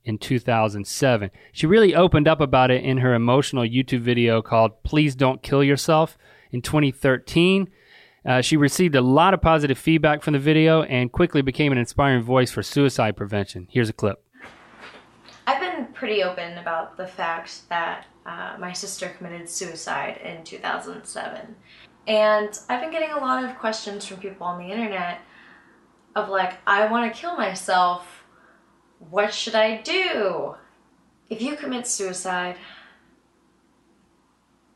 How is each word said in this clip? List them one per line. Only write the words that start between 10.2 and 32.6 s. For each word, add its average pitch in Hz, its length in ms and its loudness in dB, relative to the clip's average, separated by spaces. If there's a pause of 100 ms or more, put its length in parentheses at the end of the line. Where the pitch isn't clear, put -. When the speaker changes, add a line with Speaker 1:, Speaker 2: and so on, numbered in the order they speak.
Speaker 1:
from 156 100 0
the 143 80 2
video 156 420 4
and 123 300 -2
quickly 170 300 2
became 139 280 0
an 131 80 2
inspiring 127 440 2
voice 127 280 2
for 104 140 -4
suicide 127 520 2
prevention. 98 540 -6
Here's 120 180 2
a 110 40 -4
clip. - 320 -4 (1200)
Speaker 2:
I've 269 140 0
been 330 320 -8
pretty 214 320 -2
open 175 340 -8
about 165 380 -8
the 185 100 -10
fact 165 640 -10
that, 170 380 -8 (200)
uh, 180 320 -14
my 180 140 -12
sister 185 460 -10
committed 170 300 -16
suicide - 760 -10
in 170 180 -14
two - 160 -16
thousand - 460 -10
seven. - 500 -12 (540)
And 214 500 2 (100)
I've 247 120 -4
been 320 100 -8
getting 320 220 -6
a 294 60 -4
lot 262 260 -2
of 254 140 -10
questions 208 460 -8
from 190 120 -14
people 190 300 -12
on 175 120 -6
the 180 140 -12
internet 196 480 -6 (960)
of, 208 120 -4
like, 185 260 -2 (120)
"I 208 200 2
wanna 226 240 -2
kill 339 260 -10
myself. 185 880 -2 (760)
What 202 340 -2
should - 220 -6
I 220 280 2
do?" 226 760 -4 (720)
If 226 120 -10
you 277 140 -4
commit 254 320 -8
suicide, 180 720 -6 (2250)